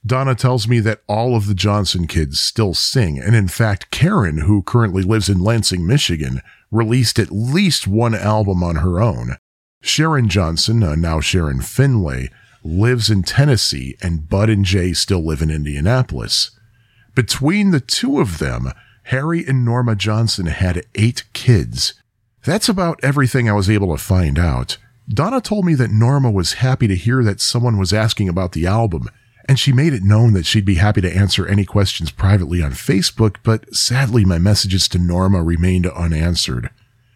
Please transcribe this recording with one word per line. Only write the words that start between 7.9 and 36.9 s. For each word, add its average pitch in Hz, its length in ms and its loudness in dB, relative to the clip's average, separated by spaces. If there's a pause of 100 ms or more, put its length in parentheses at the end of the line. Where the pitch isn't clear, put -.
album 101 480 0
on 85 140 -2
her 87 260 0
own. 64 340 -2 (460)
Sharon 151 460 0
Johnson, 95 540 0
uh, 76 120 0
now 80 260 0
Sharon 73 400 0
Finlay, 76 720 -2 (340)
lives 107 460 0
in 98 140 2
Tennessee, 104 760 0
and 82 280 -4
Bud 101 200 0
and 101 160 2
Jay 90 300 0
still 90 280 -2
live 78 200 -2
in 80 80 0
Indianapolis. 73 1040 -2 (600)
Between 180 560 0
the 151 100 2
two 262 400 -2
of 90 180 -2
them, 64 340 -4 (320)
Harry 160 420 -4
and 131 200 0
Norma 117 300 0
Johnson 104 500 -2
had 87 480 -2
eight 117 300 -2 (100)
kids. 65 580 0 (520)
That's 196 260 0
about 180 320 -2
everything 131 480 0
I 104 40 2
was 101 140 2
able 98 260 2
to 73 80 -6
find 85 360 0
out. 67 400 -2 (300)
Donna 185 340 -2
told 208 240 -2
me 165 80 2
that 123 160 0
Norma 123 400 2
was 95 240 0
happy 127 320 0
to 98 100 2
hear 120 280 0
that 101 160 -2
someone 120 360 0
was 95 160 0
asking 104 380 0
about 90 220 -2
the 80 140 -2
album, 92 440 -2 (380)
and 135 100 4
she 139 140 2
made 143 200 4
it 98 120 -4
known 110 300 6
that 87 120 0
she'd 104 180 0
be 98 120 2
happy 104 240 2
to 90 160 -2
answer 95 300 0
any 98 180 2
questions 98 460 -2
privately 90 520 0
on 71 80 0
Facebook, 113 720 0
but - 320 -2
sadly 120 500 2
my 90 140 2
messages 92 500 2
to 92 100 -2
Norma 87 440 2
remained 87 440 2
unanswered. 82 840 -2 (460)